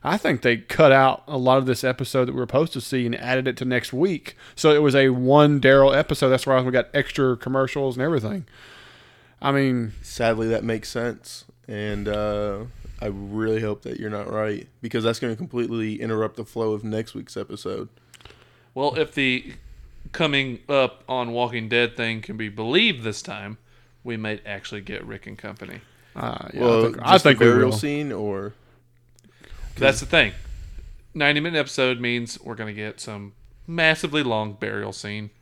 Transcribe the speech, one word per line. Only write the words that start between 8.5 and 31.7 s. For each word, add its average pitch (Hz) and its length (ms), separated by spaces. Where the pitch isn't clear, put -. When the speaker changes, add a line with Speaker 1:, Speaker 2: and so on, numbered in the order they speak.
Speaker 1:
I 139 120
mean, 127 500
Speaker 2:
Sadly, 113 480
that 110 140
makes 113 260
sense. - 560
And, 104 400
uh, 104 540
I - 120
really 107 500
hope 107 220
that - 160
you're 107 100
not 104 240
right, 107 340
because 117 220
that's 113 160
gonna 117 160
completely 117 680
interrupt 110 360
the 113 80
flow 110 280
of 104 100
next 110 300
week's - 240
episode. 101 520
Speaker 3:
Well, 139 220
if 151 180
the 131 400
coming 139 540
up 135 400
on 123 240
Walking 117 380
Dead 120 260
thing 113 260
can 107 160
be 110 120
believed 123 540
this 107 180
time, 104 380
we 117 140
might 107 280
actually 104 360
get 101 240
Rick 107 220
and 104 100
company. 98 440
Speaker 1:
Uh, - 380
yeah, - 80
Speaker 2:
Well, 117 180
Speaker 1:
I 113 60
think, 113 160
I 143 100
Speaker 2:
just 185 140
the 151 60
Speaker 1:
think 117 100
we 117 40
Speaker 2:
burial 127 260
Speaker 1:
will. 107 60
Speaker 2:
scene, 147 360
or 101 400
Speaker 3:
That's 135 240
the 139 60
thing. 123 260
Ninety-minute 151 460
episode 127 400